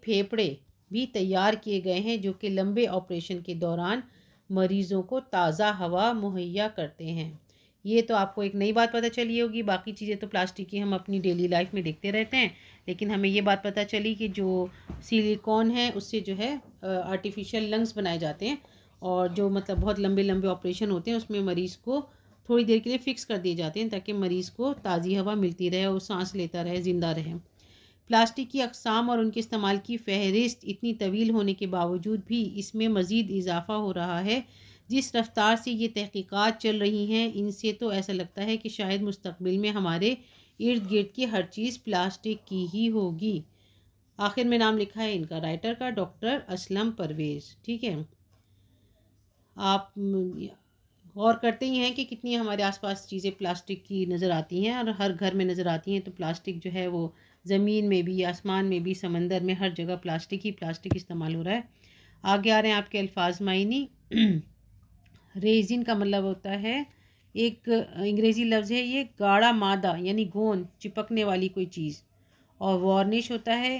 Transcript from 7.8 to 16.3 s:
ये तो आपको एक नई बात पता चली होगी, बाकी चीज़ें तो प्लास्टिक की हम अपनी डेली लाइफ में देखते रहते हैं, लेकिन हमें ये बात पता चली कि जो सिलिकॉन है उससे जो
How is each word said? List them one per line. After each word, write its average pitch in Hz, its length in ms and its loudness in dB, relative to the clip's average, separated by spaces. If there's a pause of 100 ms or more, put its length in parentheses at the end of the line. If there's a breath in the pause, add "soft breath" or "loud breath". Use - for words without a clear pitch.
ये 220 180 4
तो 233 120 -2
आपको 196 280 0
एक 196 120 -4
नई 202 180 2
बात 233 200 4
पता 233 160 0
चली 233 300 -2
होगी, 233 240 0
बाकी 202 300 -2
चीज़ें 208 260 -6
तो 202 80 -8
प्लास्टिक 185 420 -2
की 202 100 -4
हम 202 160 0
अपनी 190 240 -2
डेली 175 300 2
लाइफ 175 260 2
में 196 100 -2
देखते 165 260 -4
रहते 220 260 -2
हैं, 226 180 2 (340 loud breath)
लेकिन 185 220 -4
हमें 196 180 2
ये 202 140 2
बात 196 220 2
पता 208 200 -2
चली 214 300 -2
कि 214 160 -4
जो 185 400 -2 (320 loud breath)
सिलिकॉन 214 680 2
है 240 220 0
उससे 196 280 -4
जो 190 140 -6